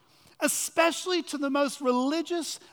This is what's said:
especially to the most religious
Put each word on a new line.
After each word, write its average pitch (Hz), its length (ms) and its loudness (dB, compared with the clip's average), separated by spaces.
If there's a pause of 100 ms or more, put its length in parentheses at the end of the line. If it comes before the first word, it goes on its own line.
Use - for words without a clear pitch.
(380)
especially 330 840 0
to - 120 -8
the 277 140 -2
most 285 300 0
religious 285 800 0 (120)